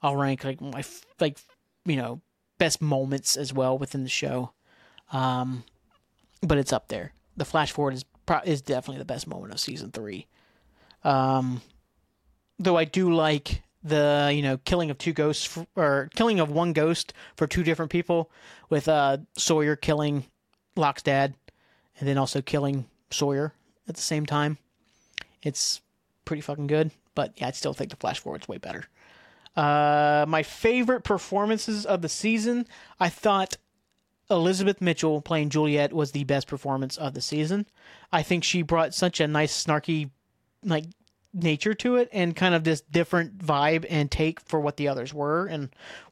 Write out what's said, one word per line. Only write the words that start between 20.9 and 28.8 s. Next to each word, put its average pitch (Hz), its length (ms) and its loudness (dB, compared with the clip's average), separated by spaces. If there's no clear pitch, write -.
dad 139 300 2
and 139 120 -2
then 139 80 2
also 139 240 0
killing 139 460 -2
Sawyer 143 440 0
at 170 80 -10
the - 60 -12
same 151 240 -2
time. 147 320 0
It's - 380 -4
pretty 151 180 -6
fucking 143 260 -6
good, 156 240 2
but - 220 -2
yeah, 123 100 -4
I'd 127 80 -6
still 139 180 -4
think - 160 -6
the 147 60 -16
flash - 240 -4
forward's - 280 -12
way 95 120 -10
better. - 260 -12